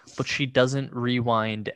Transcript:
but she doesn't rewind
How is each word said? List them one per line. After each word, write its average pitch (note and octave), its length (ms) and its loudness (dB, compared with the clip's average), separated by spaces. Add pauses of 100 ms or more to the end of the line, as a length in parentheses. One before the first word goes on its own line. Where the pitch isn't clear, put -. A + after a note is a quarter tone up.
(180)
but B2+ 100 -2
she - 180 -2
doesn't C3 480 2
rewind A#2 840 0